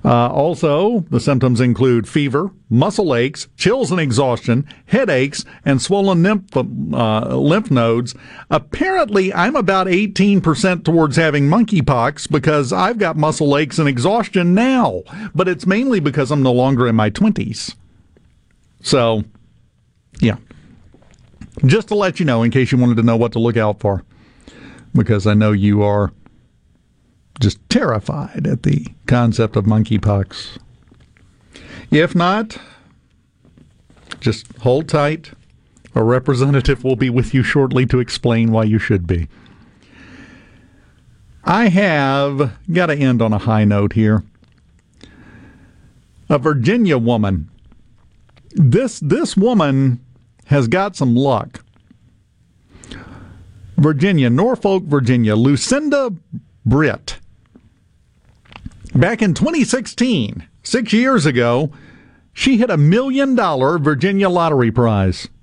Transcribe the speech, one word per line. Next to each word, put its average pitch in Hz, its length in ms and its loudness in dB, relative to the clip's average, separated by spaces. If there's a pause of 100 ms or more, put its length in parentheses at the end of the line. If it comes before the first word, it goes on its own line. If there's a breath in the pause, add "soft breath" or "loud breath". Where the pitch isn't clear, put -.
Uh, 123 260 2
also, 165 800 -2
the 131 120 -2
symptoms 127 400 0
include 123 480 0
fever, 147 420 -2 (180)
muscle 156 460 0
aches, 131 400 -4
chills 220 340 -2
and 175 120 -2
exhaustion, 127 680 -2 (200 loud breath)
headaches, 143 580 0 (180 loud breath)
and 135 180 0
swollen 196 400 0
lymph, 190 360 0
uh, 127 800 -2
lymph 156 340 0
nodes. 120 420 0 (360 loud breath)
Apparently, 208 840 -2
I'm 208 220 0
about 190 320 0
eighteen 196 540 2
percent 165 420 0
towards 156 320 2
having 147 320 2
monkeypox 143 840 0
because 147 440 0
I've 196 240 0
got 170 180 -2
muscle 151 420 0
aches 151 220 -2
and 151 80 2
exhaustion 175 680 0
now, 233 500 0 (300 loud breath)
but 185 140 0
it's 175 180 -4
mainly 214 360 0
because 139 300 -2
I'm 143 120 0
no 131 80 2
longer 123 380 2
in 113 80 0
my 107 120 2
twenties. - 680 -4 (1040)
So, 113 420 0 (960)
yeah. 107 160 2 (1300 loud breath)
Just 202 240 2
to 214 60 -2
let 196 240 -2
you 175 60 0
know, 117 180 0
in 117 80 2
case 131 220 0
you 131 40 2
wanted 123 200 2
to 117 60 2
know 117 120 2
what 113 180 0
to 120 60 -2
look 113 160 0
out 107 240 -2
for, 98 240 -2 (880 loud breath)
because 104 320 0
I 107 80 2
know 107 200 2
you 101 280 2
are 104 300 0 (1300)
just - 180 0 (120)
terrified 147 760 -4
at 135 180 -2
the - 220 -2 (220)
concept 117 480 0
of 101 100 0
monkeypox. 104 920 -2 (1300 loud breath)
If 160 260 2
not, 196 420 0 (1600 loud breath)
just - 260 -4 (140)
hold 135 280 0
tight. 151 440 -4 (640)
A 117 80 2
representative 131 800 0
will 131 120 0
be 127 140 0
with 120 240 0
you 127 80 2
shortly 131 460 0
to 127 120 2
explain 113 520 0
why 113 120 2
you 110 140 2
should 95 300 -2
be. 85 200 -2 (2250 loud breath)
I 208 260 2
have 143 840 0 (180)
got 170 160 0
to 151 80 -2
end 127 280 2
on 110 100 2
a 101 60 0
high 107 260 2
note 101 280 2
here. 107 300 2 (2000 loud breath)
A 151 80 2
Virginia 151 600 0
woman. 104 500 -2 (1040)
This, 170 480 0
this 190 360 -2
woman 143 640 0 (460)
has 139 220 0
got 190 280 -2
some 123 200 0
luck. 127 480 -2 (2250 loud breath)
Virginia, 151 520 2
Norfolk, 190 540 0
Virginia, 123 520 0
Lucinda 254 800 0 (520)
Britt. 127 520 0 (1800)
Back 208 280 0
in 190 120 2
twenty 294 300 0
sixteen, 233 840 -4 (180)
six - 280 -4
years 233 340 2
ago, 123 460 0 (600 loud breath)
she 262 240 0
hit 240 120 0
a 185 60 0
million 254 600 2
dollar 160 440 0
Virginia 180 480 0
lottery 160 420 2
prize. 107 600 0 (140)